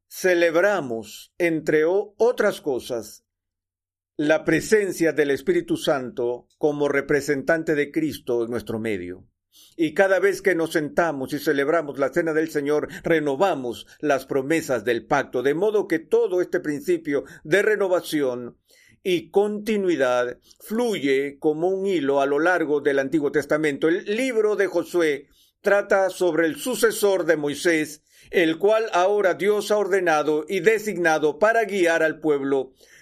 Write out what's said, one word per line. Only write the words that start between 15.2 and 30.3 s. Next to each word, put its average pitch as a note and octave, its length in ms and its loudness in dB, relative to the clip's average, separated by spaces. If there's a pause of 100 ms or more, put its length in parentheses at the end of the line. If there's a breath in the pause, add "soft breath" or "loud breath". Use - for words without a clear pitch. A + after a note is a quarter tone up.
de C#3 100 2
modo G#3 340 0
que D#3+ 120 0
todo F#3+ 420 0
este E3+ 180 -2
principio D3 640 -4 (200 loud breath)
de F3 180 2
renovación D#3+ 960 -2 (460 soft breath)
y F3+ 260 -2
continuidad F#3+ 1080 0 (200 soft breath)
fluye C#3+ 800 -2
como D#3 320 0
un F#3+ 160 -2
hilo C#3 340 0
a C#3 60 2
lo C#3+ 140 0
largo D#3+ 420 0
del C#3 160 2
Antiguo C#3 340 0
Testamento. D3+ 560 0
El F3+ 180 0
libro A3 500 0
de F#3+ 100 0
Josué D#3+ 640 -2 (340 soft breath)
trata G3+ 480 2
sobre E3 380 2
el D3 80 -2
sucesor G3+ 680 0
de D#3+ 120 4
Moisés, D3+ 680 -2 (280 soft breath)
el D#3+ 260 2
cual A3 340 2
ahora F#3 440 2
Dios G3+ 340 0
ha G#3+ 80 2
ordenado D#3+ 720 0